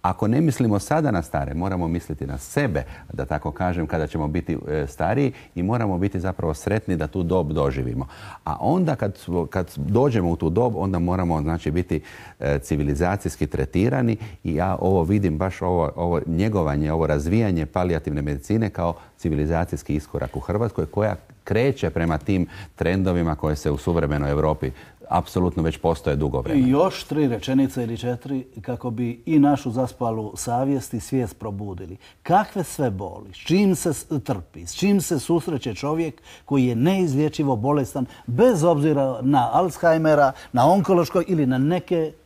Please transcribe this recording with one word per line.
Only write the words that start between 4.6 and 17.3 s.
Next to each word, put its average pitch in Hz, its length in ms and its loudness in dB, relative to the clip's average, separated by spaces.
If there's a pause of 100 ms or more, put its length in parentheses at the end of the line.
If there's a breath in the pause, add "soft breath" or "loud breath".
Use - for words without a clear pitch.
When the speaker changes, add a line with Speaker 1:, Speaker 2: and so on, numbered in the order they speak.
Speaker 1:
e, 76 180 -2
stariji 113 460 0 (220 loud breath)
i 87 80 -2
moramo 104 360 0
biti 95 220 0
zapravo 85 340 -2
sretni 95 420 -2
da 76 100 -2
tu 92 160 -4
dob 85 300 0
doživimo. 67 540 -2 (380 loud breath)
A 80 160 -6
onda 160 360 2
kad, 98 220 -2 (320)
kad 90 260 -2
dođemo 101 540 2
u 82 60 2
tu 82 140 0
dob, 117 260 2
onda 92 220 0
moramo, 87 440 0
znači, 82 280 -2
biti, 85 300 0 (400 loud breath)
e, 71 180 0
civilizacijski 76 880 0
tretirani 113 680 0 (280 loud breath)
i 80 100 -2
ja 90 260 0
ovo 92 220 4
vidim, 90 360 2
baš 92 240 -2
ovo, 87 340 0
ovo 87 300 0
njegovanje, 80 680 0
ovo 80 140 2
razvijanje 82 600 2